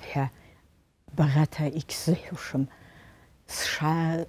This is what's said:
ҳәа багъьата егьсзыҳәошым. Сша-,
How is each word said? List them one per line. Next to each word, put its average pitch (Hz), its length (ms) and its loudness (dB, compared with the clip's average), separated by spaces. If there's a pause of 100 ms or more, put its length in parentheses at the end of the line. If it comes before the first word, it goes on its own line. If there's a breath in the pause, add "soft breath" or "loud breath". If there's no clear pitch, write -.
ҳәа 139 200 -2 (840 soft breath)
багъьата 147 600 2
егьсзыҳәошым. - 960 -2 (840 soft breath)
Сша-, 165 800 0